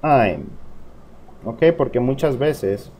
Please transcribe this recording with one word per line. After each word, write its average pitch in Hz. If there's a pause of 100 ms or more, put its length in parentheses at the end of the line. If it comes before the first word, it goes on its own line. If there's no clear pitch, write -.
I'm. 101 (920)
¿Ok? 113 (120)
Porque 139
muchas 135
veces 123